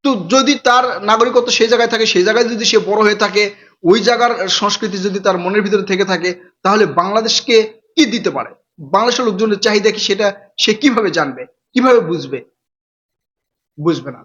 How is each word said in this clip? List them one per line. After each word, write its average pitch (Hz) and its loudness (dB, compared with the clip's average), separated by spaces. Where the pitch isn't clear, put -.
তো 285 0
যদি 262 2
তার 240 0
নাগরিকত্ব 233 2
সেই 220 2
জায়গায় 233 2
থাকে, 226 -2
সেই 180 2
জায়গায় 226 2
যদি 233 -4
সে 226 2
বড় 196 0
হয়ে 208 2
থাকে, 202 0
ওই 190 6
জায়গার 233 0
সংস্কৃতি 202 -4
যদি 190 -4
তার 190 0
মনের 185 -2
ভিতরে 196 0
থেকে 190 -2
থাকে, 180 -4
তাহলে 202 2
বাংলাদেশকে 208 -2
কি 311 4
দিতে 214 -2
পারে? 135 -6
বাংলাদেশের 226 0
লোকজনের 208 0
চাহিদা 208 2
কি, 208 -8
সেটা 208 -2
সে - 0
কিভাবে 220 0
জানবে, 139 -4
কিভাবে 247 4
বুঝবে? 147 -6
বুঝবে 147 -4
না। 120 -20